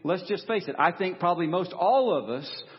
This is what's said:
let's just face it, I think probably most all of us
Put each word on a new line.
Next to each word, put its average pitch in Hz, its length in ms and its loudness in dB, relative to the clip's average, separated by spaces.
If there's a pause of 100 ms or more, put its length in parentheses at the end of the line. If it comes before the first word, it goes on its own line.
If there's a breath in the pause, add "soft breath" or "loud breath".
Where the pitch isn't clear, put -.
let's 180 240 -2
just 196 220 -4
face 214 180 0
it, 143 100 -6
I 156 140 4
think 185 300 -4
probably 175 260 2
most 175 260 -2
all 240 400 4
of 131 160 -2
us 131 220 -6 (280 loud breath)